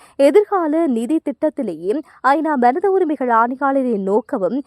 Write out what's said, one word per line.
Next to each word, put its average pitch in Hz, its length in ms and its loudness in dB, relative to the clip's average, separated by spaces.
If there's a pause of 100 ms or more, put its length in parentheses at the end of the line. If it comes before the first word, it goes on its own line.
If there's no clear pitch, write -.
(180)
எதிர்கால 330 540 4 (140)
நிதி 240 320 -2
திட்டத்திலேயே 220 760 -4 (320)
ஐநா 294 300 0
மனித 262 340 2
உரிமைகள் 311 440 0
ஆணையாளரின் 254 680 0
நோக்கமும் 208 640 -2